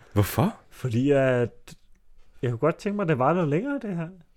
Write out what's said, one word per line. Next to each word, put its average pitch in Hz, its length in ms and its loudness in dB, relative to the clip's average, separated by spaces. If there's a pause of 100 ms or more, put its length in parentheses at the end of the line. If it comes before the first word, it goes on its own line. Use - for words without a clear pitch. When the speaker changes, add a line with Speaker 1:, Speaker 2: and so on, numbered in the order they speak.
(120)
Speaker 1:
Hvorfor? 117 440 0 (140)
Speaker 2:
Fordi 127 400 -2
at 131 640 0 (640)
jeg 120 80 0
kunne 117 80 -4
godt 165 180 2
tænke 202 200 -6
mig, 208 60 -2
at 170 60 0
det 147 100 2
var 135 160 4
noget 175 140 0
længere, 254 340 -2
det 202 140 -6
her. 165 120 -6 (280)